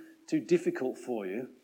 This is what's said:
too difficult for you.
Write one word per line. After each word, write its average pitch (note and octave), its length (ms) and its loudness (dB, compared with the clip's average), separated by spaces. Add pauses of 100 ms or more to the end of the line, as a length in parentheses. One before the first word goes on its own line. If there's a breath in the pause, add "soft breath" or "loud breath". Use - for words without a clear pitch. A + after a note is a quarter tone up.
(280 loud breath)
too D#3 100 2
difficult C3+ 580 2
for A2 300 -4
you. A2+ 220 -4 (160)